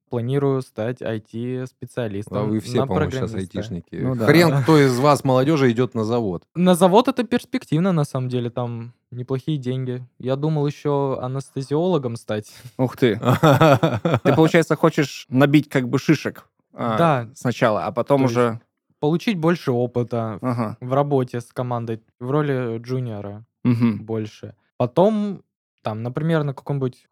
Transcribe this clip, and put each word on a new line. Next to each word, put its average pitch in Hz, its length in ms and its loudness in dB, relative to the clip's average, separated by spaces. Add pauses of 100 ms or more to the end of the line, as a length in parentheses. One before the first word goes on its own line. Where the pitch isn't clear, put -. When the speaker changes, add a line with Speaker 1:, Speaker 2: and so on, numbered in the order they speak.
Speaker 1:
Планирую 131 520 -2
стать 123 400 -8
ай 113 180 -6
ти-специалистом 117 1160 -8
Speaker 2:
А 104 60 -2
вы 107 160 -2
все, 120 220 -2
Speaker 1:
на - 60 0
Speaker 2:
по-моему, 92 220 0
щас 131 100 -4 (120)
Speaker 1:
программиста. - 60 -8 (200)
Speaker 2:
айтишники. 104 380 -10
Speaker 3:
Ну 127 200 -2
да. 113 120 0
Speaker 2:
Хрен 151 340 6
кто 156 160 4
из 131 220 4
вас, 143 240 2
молодёжи, 135 480 4
идёт 120 240 0
на 113 80 0
завод. 107 400 -2 (100)
Speaker 1:
На 180 220 4
завод 185 320 4
это 254 160 -2
перспективно, 202 720 -2
на 156 120 2
самом 127 240 -6
деле, 123 220 -4
там 120 420 -8 (160)
неплохие 131 480 -6
деньги. 127 480 -6 (140)
Я 127 160 -4
думал 147 320 0
ещё 139 520 -2
анестезиологом 139 960 -2
стать. - 380 -8 (240)
Speaker 3:
Ух 127 180 0
ты. 113 240 2
Speaker 2:
<laughs> 139 1040 4
Speaker 3:
Ты, 139 120 4
получается, 160 400 4
хочешь - 540 0
набить 143 380 4
как 127 220 -2
бы 135 80 0
шишек, - 480 -2 (280)
а, 117 240 -4
Speaker 1:
Да. 139 360 0
Speaker 3:
сначала, 110 520 0
а 107 60 -4
потом 135 300 0
Speaker 1:
То - 40 2
есть 120 120 0
Speaker 3:
уже 117 220 2 (400)
Speaker 1:
получить 170 400 -2
больше 160 320 -2
опыта 120 720 -4
Speaker 3:
Ага. 117 360 -4
Speaker 1:
в 123 140 -8
работе 135 480 0
с - 100 -12
командой 117 500 -6 (180)
в 123 100 -8
роли 131 480 -2
джуниора 113 680 -10 (180)
Speaker 3:
Мгм. 113 420 2
Speaker 1:
больше. 107 480 -8 (240)
Потом... 202 640 0 (400)
Там, 110 220 -8
например, 151 400 -2
на 143 100 -6
каком-нибудь 135 580 -6